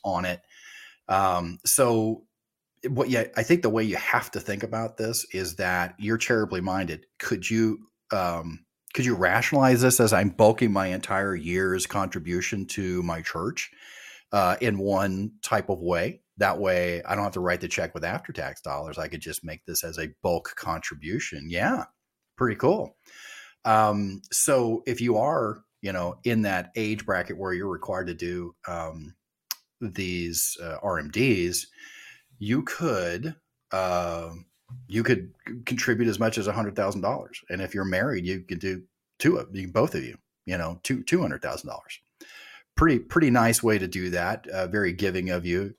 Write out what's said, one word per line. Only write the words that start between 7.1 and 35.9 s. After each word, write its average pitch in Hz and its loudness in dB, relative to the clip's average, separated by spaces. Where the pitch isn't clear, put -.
Could 90 -4
you, 110 0
um, 85 -4
could 127 0
you 120 4
rationalize 120 6
this 127 6
as 110 8
I'm 101 6
bulking 110 6
my 95 2
entire 95 -2
year's 90 0
contribution 92 -2
to 92 -2
my 82 -4
church, - -6
uh, 95 4
in 110 0
one 98 0
type 104 0
of 92 -2
way? 87 0
That 95 2
way, 87 2
I - -4
don't 104 -2
have 98 -4
to 95 -6
write 87 0
the 90 -6
check 82 -4
with 80 -6
after-tax 85 -6
dollars. 73 -8
I 80 -6
could 78 -10
just 80 -10
make 80 -12
this 82 -4
as 82 -10
a 78 -8
bulk 85 -2
contribution. 82 -8
Yeah, 113 0
pretty 131 0
cool. 180 0
Um, 104 4
so 120 2
if 120 -4
you 120 4
are, 120 0
you 101 -4
know, 90 -4
in 113 2
that 92 0
age 107 -2
bracket 90 -2
where 92 -4
you're 92 -4
required 90 -6
to 87 -8
do, 87 -6
um, 82 -10
these, 90 -4
uh, 82 -8
R 95 -2
M 76 -6
Ds, 95 2
you 113 0
could, 107 -4
uh, 87 -2
you 107 0
could 110 0
c-, 113 -10
contribute 117 0